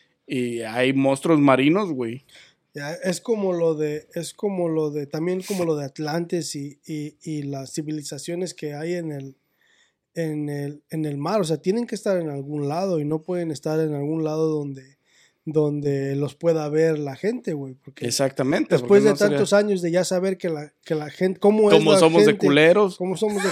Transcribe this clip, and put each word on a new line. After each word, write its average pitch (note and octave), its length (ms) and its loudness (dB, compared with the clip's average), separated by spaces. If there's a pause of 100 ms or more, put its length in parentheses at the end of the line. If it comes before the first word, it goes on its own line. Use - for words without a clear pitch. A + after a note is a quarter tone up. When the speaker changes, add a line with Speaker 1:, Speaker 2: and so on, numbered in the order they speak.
(260)
Speaker 1:
Y B2 340 -4
hay A#2+ 320 0
monstruos C3+ 480 2
marinos, C#3+ 520 4
güey. B2+ 320 -8 (500)
Speaker 2:
Ya, D3 180 -10
es F3 300 -4
como G#3 320 -2
lo E3 200 0
de, D3+ 400 -6
es E3 200 -10
como F#3 340 -4
lo D#3 220 -2
de, C#3+ 160 -6
también F3 360 -4
como F#3 220 -4
lo E3 120 0
de C#3+ 100 -6
Atlantes D#3+ 680 -6
y, C#3+ 320 -12
y, D3+ 360 -10
y D3+ 220 -8
las C3+ 280 -10
civilizaciones D#3 800 -8
que D3 220 -10
hay D#3+ 200 -6
en E3 180 -6
el, C3+ 240 -12 (760)
en D3+ 360 -4
el, C#3+ 400 -8
en D#3+ 160 -6
el C#3+ 100 -6
mar. E3+ 240 -2
O F#3 40 0
sea, D#3 180 0
tienen A3+ 240 0
que A#3 80 -8
estar G3 240 -2
en E3 120 -4
algún C#3+ 380 -6
lado F3 320 -2
y D3 60 -4
no D#3 160 -4
pueden F3 280 -6
estar D#3 300 -4
en D#3 140 -2
algún D#3 300 -4
lado D#3 240 0
donde, C#3 480 -6 (480)
donde C#3+ 720 0
los C#3 180 -4
pueda D#3+ 360 0
ver D#3 280 2
la C#3 180 -8
gente, A3 360 -4
güey, C3+ 220 -8
porque - 320 -12
Speaker 1:
Exactamente, C#3 720 0
Speaker 2:
después C3+ 260 6
Speaker 1:
porque - 20 2
Speaker 2:
de G#3+ 60 6
Speaker 1:
no - 60 0
sería D3 200 2
Speaker 2:
tantos - 160 2
años G3+ 300 2
de F3 80 -2
ya F3 140 0
saber F#3 340 -2
que F#3 100 -6
la, D3+ 240 -8 (120)
que E3 100 -4
la D3+ 160 -6
gente, F#3 300 -2
cómo G#3 300 4
es D#3+ 60 10
Speaker 1:
Cómo D#3 160 6
Speaker 2:
la - 60 8
Speaker 1:
somos E3 260 8
de D#3 80 8
Speaker 2:
gente, - 140 0
Speaker 1:
culeros. E3+ 500 6
Speaker 2:
cómo F#3 220 -4
somos G#3 240 -2
de F#3+ 100 0